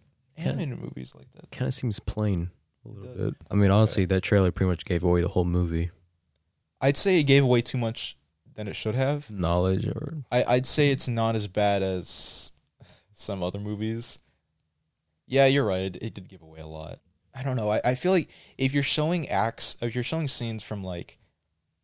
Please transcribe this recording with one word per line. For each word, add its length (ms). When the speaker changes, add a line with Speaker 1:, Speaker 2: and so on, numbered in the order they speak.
Speaker 1:
kinda, 180
Speaker 2:
animated 280
movies 340
like 180
that. 180
Speaker 1:
kinda 200
seems 280
plain 500
a 40
Speaker 2:
It 60
Speaker 1:
little 200
Speaker 2:
does. 180
Speaker 1:
bit. 20
I 40
mean, 160
honestly, 320
Speaker 2:
Okay. 120
Speaker 1:
that 60
trailer 300
pretty 180
much 160
gave 180
away 180
the 80
whole 160
movie. 460
Speaker 2:
I'd 160
say 220
it 40
gave 200
away 180
too 160
much 400
than 140
it 80
should 200
have. 340
Speaker 1:
Knowledge 580
or 300
Speaker 2:
I, 120
I'd 220
say 240
it's 180
not 280
as 120
bad 360
as 680
some 300
other 160
movies. 600
Yeah, 200
you're 180
right. 300
It, 60
it 120
did 140
give 140
away 180
a 80
lot. 320
I 80
don't 120
know. 140
I, 140
I 120
feel 160
like 200
if 160
you're 100
showing 460
acts, 520
if 120
you're 100
showing 240
scenes 360
from, 200
like, 360